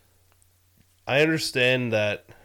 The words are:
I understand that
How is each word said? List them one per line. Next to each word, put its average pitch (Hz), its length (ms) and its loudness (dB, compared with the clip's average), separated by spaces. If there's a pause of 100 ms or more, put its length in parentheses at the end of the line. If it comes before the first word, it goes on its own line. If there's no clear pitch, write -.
(1080)
I 135 140 2
understand 127 720 0
that 104 320 -2 (200)